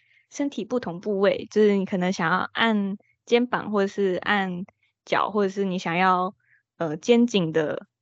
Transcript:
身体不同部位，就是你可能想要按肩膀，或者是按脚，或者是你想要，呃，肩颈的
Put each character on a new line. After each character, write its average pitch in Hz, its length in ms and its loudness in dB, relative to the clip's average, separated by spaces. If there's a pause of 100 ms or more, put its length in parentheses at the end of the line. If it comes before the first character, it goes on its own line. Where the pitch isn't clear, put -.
(280)
身 285 220 -4
体 254 120 -8
不 247 160 -4
同 180 220 -6
部 196 200 -2
位， - 300 0
就 214 120 4
是 208 120 6
你 196 120 0
可 190 100 -4
能 180 160 0
想 170 180 -2
要 185 220 -2
按 208 460 0 (280)
肩 240 200 4
膀， 208 260 -4
或 208 80 2
者 196 60 2
是 196 300 -2
按 190 500 -2 (400)
脚， 147 240 0
或 208 140 0
者 190 40 0
是 196 160 -4
你 185 140 -2
想 170 180 -4
要， 185 380 2 (420)
呃， 156 220 -4
肩 240 280 4
颈 180 260 0
的 156 340 -2 (160)